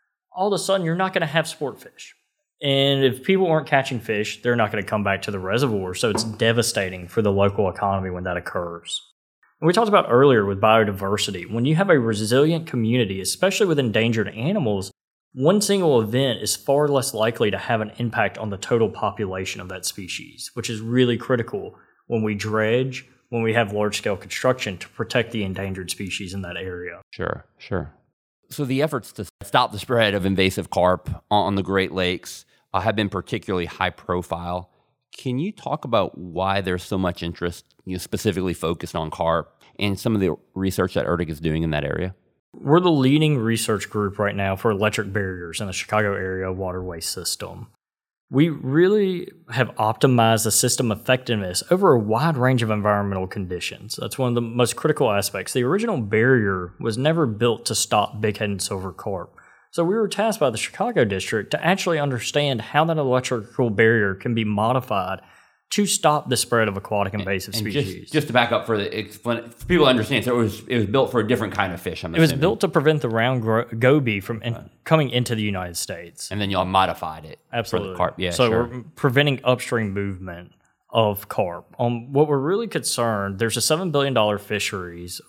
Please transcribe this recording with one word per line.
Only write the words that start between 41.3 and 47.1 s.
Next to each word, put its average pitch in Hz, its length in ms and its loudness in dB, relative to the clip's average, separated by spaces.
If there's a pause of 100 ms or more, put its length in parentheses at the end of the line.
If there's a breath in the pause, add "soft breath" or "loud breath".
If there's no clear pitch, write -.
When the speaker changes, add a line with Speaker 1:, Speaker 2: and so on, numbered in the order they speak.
Speaker 2:
doing 80 240 0
in 80 60 -2
that 73 140 -2
area? 80 300 -4 (380)
Speaker 1:
We're 156 280 2
the 180 100 2
leading 147 480 4
research 110 520 -2
group 101 300 -4
right 101 160 0
now 98 180 -2
for 113 160 0
electric 104 420 0
barriers 90 480 -6
in 110 60 -6
the 92 60 -8
Chicago 104 420 0
area 92 380 -4
waterway 90 480 -6
system. 90 680 -8 (600)